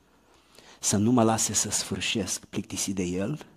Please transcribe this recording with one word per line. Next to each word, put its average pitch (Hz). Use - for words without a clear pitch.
Să -
nu 107
mă 120
lase 110
să 101
sfârșesc -
plictisit -
de 95
el, 98